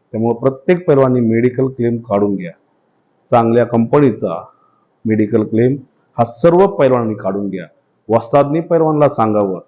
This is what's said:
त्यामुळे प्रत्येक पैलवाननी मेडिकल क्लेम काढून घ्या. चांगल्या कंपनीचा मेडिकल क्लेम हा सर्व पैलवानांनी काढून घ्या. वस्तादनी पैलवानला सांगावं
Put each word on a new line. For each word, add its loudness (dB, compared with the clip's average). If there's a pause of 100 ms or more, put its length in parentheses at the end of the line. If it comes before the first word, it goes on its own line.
(120)
त्यामुळे -2
प्रत्येक -2
पैलवाननी 4
मेडिकल 0
क्लेम -4
काढून -2
घ्या. -10 (760)
चांगल्या 2
कंपनीचा 0 (640)
मेडिकल 0
क्लेम 0 (420)
हा 0
सर्व 2
पैलवानांनी 0
काढून -6
घ्या. -10 (420)
वस्तादनी 0
पैलवानला 0
सांगावं -2 (120)